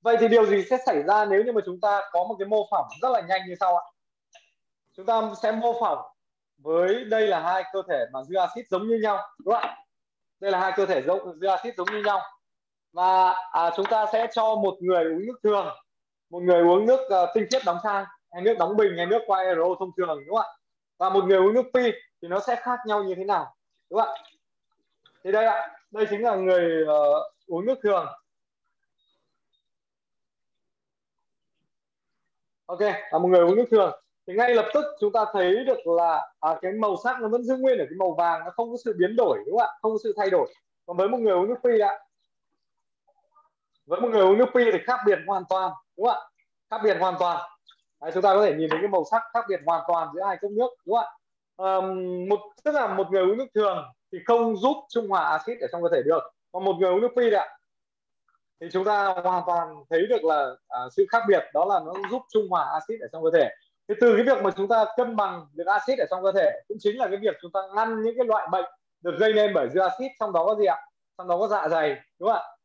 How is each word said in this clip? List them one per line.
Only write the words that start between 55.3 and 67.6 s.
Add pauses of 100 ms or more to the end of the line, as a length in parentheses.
ở
trong
cơ
thể
được. (280)
Còn
một
người
uống
nước
pi
ạ, (1040)
thì
chúng
ta (100)
hoàn
toàn
thấy
được
là, (180)
à, (160)
sự
khác
biệt (100)
đó
là
nó (180)
giúp
trung
hòa
axit
ở
trong
cơ
thể. (380)
Thì
từ
cái
việc
mà
chúng
ta (120)
cân
bằng
được
axit
ở
trong
cơ
thể (160)
cũng
chính
là
cái
việc
chúng
ta (160)